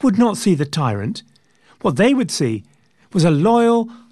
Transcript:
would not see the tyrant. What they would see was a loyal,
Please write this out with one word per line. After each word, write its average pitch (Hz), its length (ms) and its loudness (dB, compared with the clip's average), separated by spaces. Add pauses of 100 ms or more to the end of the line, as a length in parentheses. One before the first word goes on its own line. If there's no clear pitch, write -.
would 233 160 0
not 233 200 2
see 190 180 0
the 147 100 -2
tyrant. 120 600 -4 (560)
What 160 160 -2
they 233 180 2
would 247 160 -2
see 113 320 -4 (500)
was 165 120 2
a 170 80 4
loyal, 233 580 2 (220)